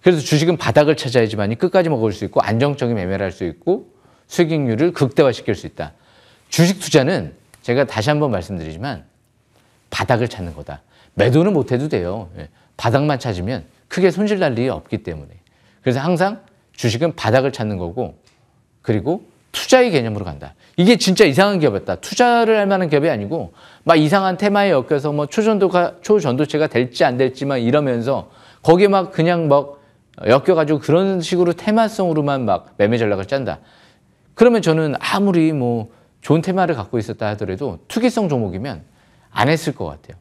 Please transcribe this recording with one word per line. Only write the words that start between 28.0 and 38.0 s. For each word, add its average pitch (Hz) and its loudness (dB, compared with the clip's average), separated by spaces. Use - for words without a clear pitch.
거기에 180 6
막 190 0
그냥 165 0
막 143 2
엮여가지고 151 4
그런 185 0
식으로 175 0
테마성으로만 170 -2
막 92 -2
매매 107 2
전략을 101 -2
짠다. 120 -4
그러면 233 4
저는 160 0
아무리 180 0
뭐 120 -4
좋은 156 2
테마를 180 -2
갖고 117 -6
있었다 110 -6
하더라도 101 -8
투기성 226 -2